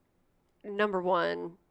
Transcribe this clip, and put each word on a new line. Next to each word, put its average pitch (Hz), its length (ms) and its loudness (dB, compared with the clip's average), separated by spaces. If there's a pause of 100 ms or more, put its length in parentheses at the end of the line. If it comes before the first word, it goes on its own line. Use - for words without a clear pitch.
(640)
number 202 380 0
one, 175 520 0 (180)